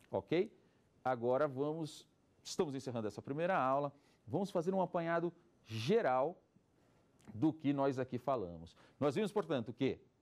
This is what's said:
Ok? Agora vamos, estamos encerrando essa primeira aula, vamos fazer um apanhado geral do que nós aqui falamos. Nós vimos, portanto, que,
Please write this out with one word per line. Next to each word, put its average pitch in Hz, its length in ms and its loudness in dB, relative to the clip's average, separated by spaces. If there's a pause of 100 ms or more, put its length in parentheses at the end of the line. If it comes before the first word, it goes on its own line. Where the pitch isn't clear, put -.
(120)
Ok? 160 380 0 (540)
Agora 127 440 2
vamos, 147 580 -4 (380)
estamos 151 320 -2
encerrando 120 320 -4
essa 101 140 -8
primeira 170 360 0
aula, 139 340 2 (360)
vamos 185 240 -2
fazer 180 220 0
um 190 80 2
apanhado 170 520 0 (320)
geral 131 720 2 (960)
do 135 180 4
que 143 220 0
nós 139 240 2
aqui 123 200 -2
falamos. 87 580 -4 (240)
Nós 139 160 2
vimos, 202 160 0
portanto, 151 420 -2
que, 127 260 0 (220)